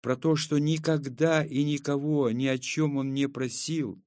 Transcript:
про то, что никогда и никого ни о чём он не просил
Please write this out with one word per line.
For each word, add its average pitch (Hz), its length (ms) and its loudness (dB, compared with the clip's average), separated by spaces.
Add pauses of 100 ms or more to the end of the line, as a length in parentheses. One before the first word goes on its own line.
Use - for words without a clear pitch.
про 127 140 0
то, 160 220 2
что 156 220 0
никогда 156 840 2
и 143 200 -2
никого 143 680 0
ни 127 160 0
о 131 100 0
чём 143 400 -2
он 135 160 -2
не 139 140 0
просил 127 800 -4